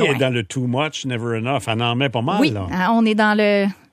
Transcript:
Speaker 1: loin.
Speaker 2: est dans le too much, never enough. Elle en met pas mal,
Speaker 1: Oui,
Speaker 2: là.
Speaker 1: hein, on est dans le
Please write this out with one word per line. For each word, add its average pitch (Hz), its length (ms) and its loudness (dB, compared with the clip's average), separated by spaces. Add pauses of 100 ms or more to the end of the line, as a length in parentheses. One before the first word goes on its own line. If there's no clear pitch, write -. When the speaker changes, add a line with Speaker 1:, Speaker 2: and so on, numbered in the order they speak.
Speaker 1:
loin. 151 100 2
Speaker 2:
est 123 40 -2
dans 131 120 2
le 120 120 0
too 123 240 -4
much, 139 380 -4
never 117 340 -4
enough. 127 280 -2
Elle 113 140 -2
en 120 140 0
met 135 140 2
pas 117 120 -2
mal, 175 180 0
Speaker 1:
Oui, 247 120 2
Speaker 2:
là. 98 200 -4
Speaker 1:
hein, 185 220 0
on 226 140 4
est 214 80 2
dans 214 200 2
le 208 300 2 (280)